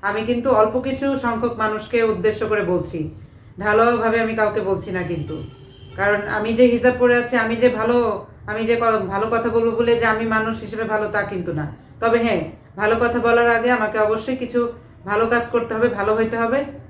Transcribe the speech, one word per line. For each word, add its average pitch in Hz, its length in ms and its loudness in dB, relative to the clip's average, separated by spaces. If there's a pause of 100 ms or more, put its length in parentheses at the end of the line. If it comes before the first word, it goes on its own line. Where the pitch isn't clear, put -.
আমি 208 200 -2
কিন্তু 240 280 0
অল্প 220 300 4
কিছু 269 360 -2
সংখ্যক 233 420 -2
মানুষকে 220 440 0
উদ্দেশ্য 214 440 0
করে 208 160 0
বলছি, 165 480 -2 (500)
ঢালাওভাবে 226 600 4
আমি 226 140 0
কাউকে 214 260 0
বলছি 190 300 -4
না 185 120 -4
কিন্তু। 156 400 -6 (540)
কারণ 202 320 0
আমি 214 260 -2
যে 233 80 6
হিজাব 247 360 4
পরে 247 180 6
আছি, 240 200 0
আমি 226 200 0
যে 226 120 4
ভালো, 220 580 0 (200)
আমি 220 200 -4
যে 233 100 2
ক-, 220 320 0
ভালো 202 220 -2
কথা 233 180 0
বলবো 226 220 2
বলে 233 260 2
যে 233 100 0
আমি 220 200 0
মানুষ 220 340 -2
হিসেবে 214 240 -8
ভালো, 214 240 -2
তা 208 140 -2
কিন্তু 175 300 -6
না। 151 240 -6 (240)
তবে 233 180 2
হ্যাঁ, 220 220 0 (360)
ভালো 214 240 0
কথা 240 180 0
বলার 233 320 4
আগে 233 200 2
আমাকে 220 280 0
অবশ্যই 220 380 0
কিছু 240 320 -2 (360)
ভালো 208 220 0
কাজ 233 220 0
করতে 233 260 -2
হবে, 233 140 2
ভালো 208 280 0
হইতে 226 200 -2
হবে 233 280 0 (260)